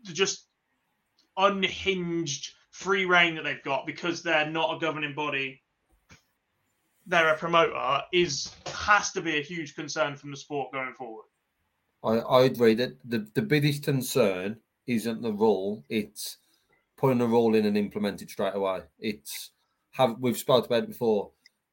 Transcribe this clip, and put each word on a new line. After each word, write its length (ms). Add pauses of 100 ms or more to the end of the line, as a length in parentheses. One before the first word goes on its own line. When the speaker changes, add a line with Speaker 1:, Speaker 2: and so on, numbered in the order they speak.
Speaker 1:
the 80
just 320 (920)
unhinged 1160 (180)
free 360
reign 300
that 80
they've 200
got 220
because 380
they're 260
not 260
a 40
governing 360
body, 460 (1500)
they're 260
a 40
promoter, 640 (100)
is, 380 (160)
has 440
to 100
be 160
a 60
huge 320
concern 400
from 160
the 60
sport 340
going 220
forward. 320 (800)
Speaker 2:
I, 140
I 240
agree 320
that 280
the, 300
the 80
biggest 420
concern 760 (300)
isn't 340
the 120
rule, 560
it's 480 (600)
putting 240
a 60
rule 280
in 100
and 120
implement 440
it 80
straight 260
away. 260 (180)
It's 520 (400)
have, 280
we've 180
spoke 280
about 180
it 60
before, 420 (420)